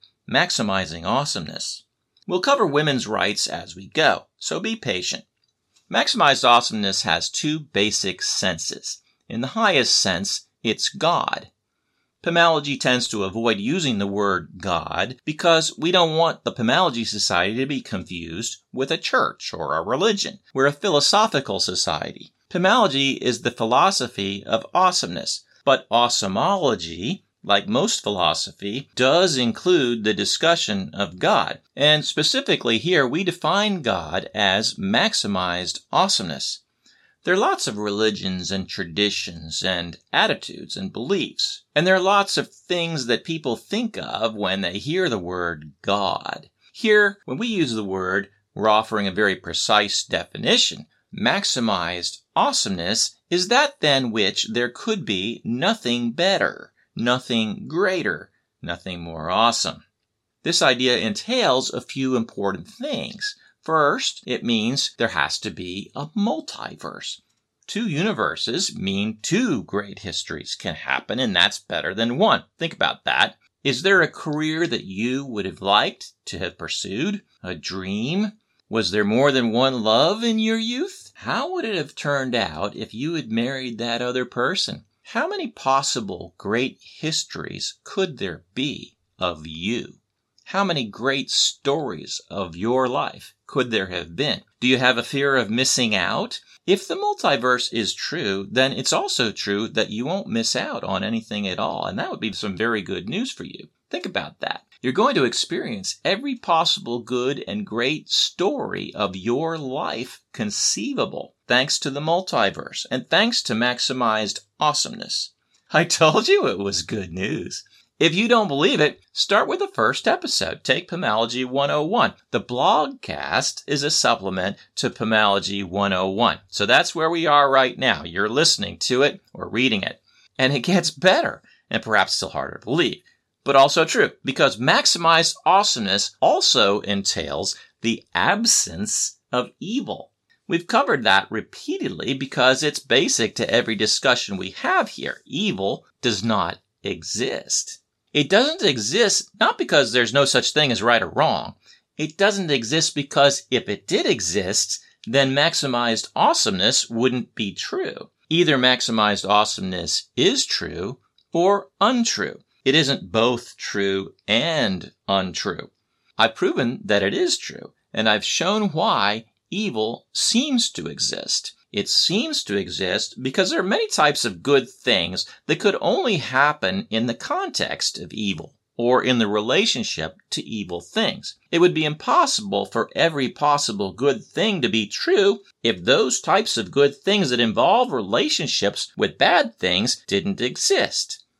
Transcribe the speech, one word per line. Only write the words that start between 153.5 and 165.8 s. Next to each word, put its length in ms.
it 200
did 180
exist, 760
then 260
maximized 800
awesomeness 760
wouldn't 420
be 220
true. 560
Either 260
maximized 720
awesomeness 880
is 300
true 540
or 380
untrue. 640
It 120
isn't 360
both 460
true 560
and 640
untrue. 640